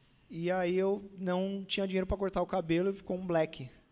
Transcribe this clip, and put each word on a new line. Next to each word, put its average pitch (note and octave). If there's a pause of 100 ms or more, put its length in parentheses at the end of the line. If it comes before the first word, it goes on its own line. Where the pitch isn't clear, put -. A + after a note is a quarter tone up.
(280)
e E3+
aí F3+
eu G3 (120)
não F#3+
tinha G3
dinheiro F#3
pra G3
cortar G3
o F3
cabelo F3
e G3
ficou G3
um F#3
black. D#3+ (220)